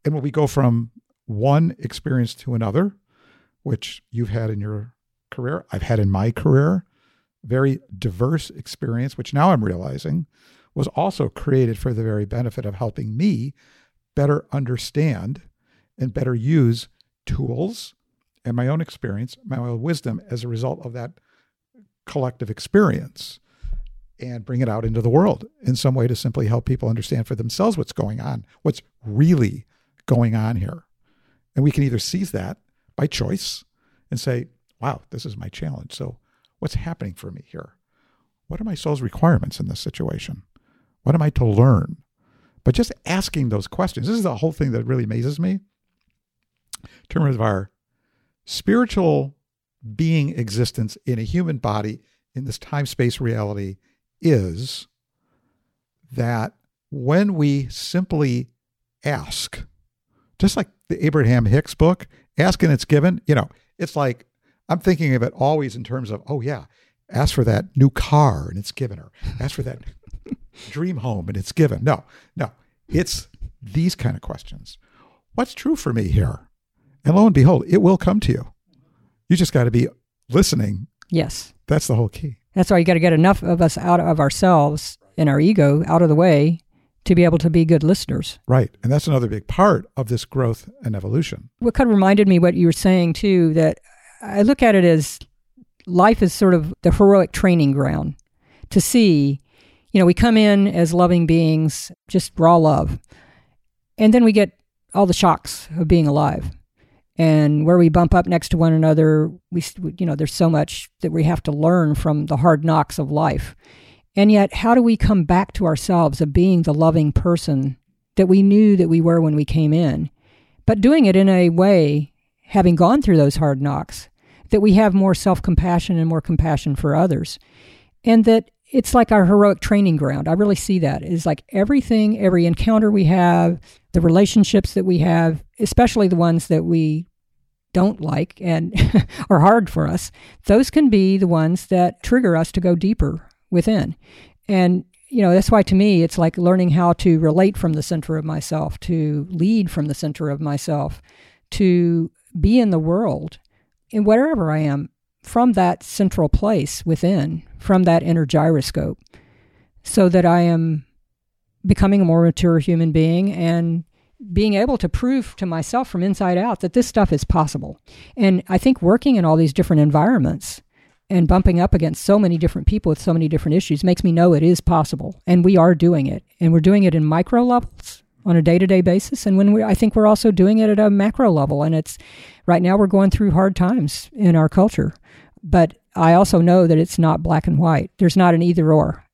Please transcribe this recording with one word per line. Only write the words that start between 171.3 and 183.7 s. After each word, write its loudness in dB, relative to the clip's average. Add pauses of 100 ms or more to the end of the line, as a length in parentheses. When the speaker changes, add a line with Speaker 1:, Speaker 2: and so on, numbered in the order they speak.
Speaker 2:
up 0
against -2
so 4
many 2
different -4
people 0
with -2
so 0
many 0
different -2
issues -2
makes 0
me 2
know 4
it 2
is 2
possible. -2
And 4
we 4
are 6
doing 2
it. -8 (160)
And 2
we're 4
doing 4
it 2
in 0
micro 0
levels -4 (220)
on 2
a 6
day-to-day 2
basis. -2
And 2
when 4
we, 2
I -2
think 0
we're 4
also 4
doing 4
it 2
at 2
a 4
macro 2
level. 0
And 0
it's, -4 (480)
right 4
now 2
we're 4
going 4
through 2
hard 2
times -2